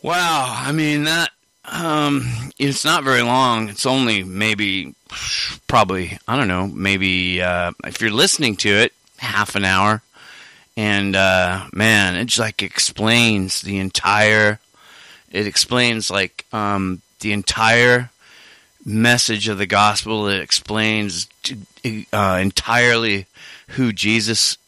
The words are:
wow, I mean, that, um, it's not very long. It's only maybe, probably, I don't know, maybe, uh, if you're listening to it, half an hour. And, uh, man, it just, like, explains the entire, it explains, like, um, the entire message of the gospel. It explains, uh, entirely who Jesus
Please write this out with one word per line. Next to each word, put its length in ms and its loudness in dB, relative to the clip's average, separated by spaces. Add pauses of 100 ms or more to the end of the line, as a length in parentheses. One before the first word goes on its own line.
wow, 560 0
I 140 -4
mean, 320 0
that, 260 0 (340)
um, 640 -2 (280)
it's 260 -2
not 200 2
very 180 4
long. 480 2
It's 160 -6
only 360 2
maybe, 720 -4 (720)
probably, 520 0 (100)
I 80 -2
don't 120 0
know, 180 -2
maybe, 720 0
uh, 320 -2 (120)
if 180 -8
you're 80 0
listening 460 0
to 120 -2
it, 240 4 (240)
half 400 -4
an 80 0
hour. 380 2 (760)
And, 400 0
uh, 560 2
man, 440 2
it 100 -4
just, 120 -2
like, 240 -4
explains 1000 0
the 180 -6
entire, 840 2 (720)
it 160 -4
explains, 640 0
like, 420 -2
um, 500 -2 (160)
the 140 -4
entire 800 2 (760)
message 640 2
of 100 -4
the 80 -2
gospel. 640 0
It 120 0
explains, 880 -2 (840)
uh, 280 2
entirely 880 2 (440)
who 220 0
Jesus 640 0 (120)